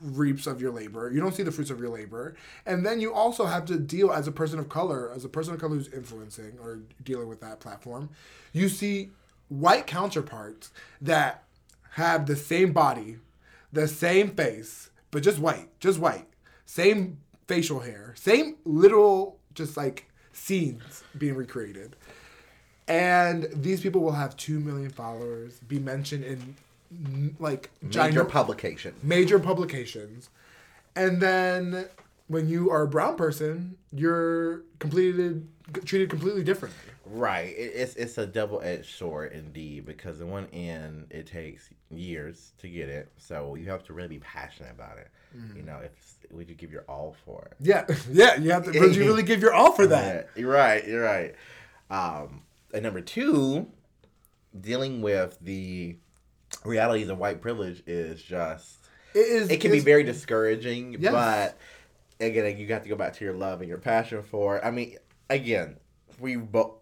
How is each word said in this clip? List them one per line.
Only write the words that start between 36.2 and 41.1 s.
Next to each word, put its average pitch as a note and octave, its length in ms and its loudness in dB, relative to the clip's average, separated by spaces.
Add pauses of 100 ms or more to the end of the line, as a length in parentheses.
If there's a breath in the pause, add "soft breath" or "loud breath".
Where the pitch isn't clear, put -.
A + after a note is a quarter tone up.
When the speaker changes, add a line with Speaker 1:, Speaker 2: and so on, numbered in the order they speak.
Speaker 1:
differently. F#3 360 -4 (280 loud breath)
Speaker 2:
Right. G2 500 -2
It, A#2 180 -8
it's, B2 200 -4
it's A#2 240 -8
a G#2+ 80 -4
double-edged F#2+ 720 -6
sword D#2 340 -8
indeed, D2+ 540 -14
because D#2 340 -14
on E2+ 100 -10
one G2 220 -8
end, D#2 580 -12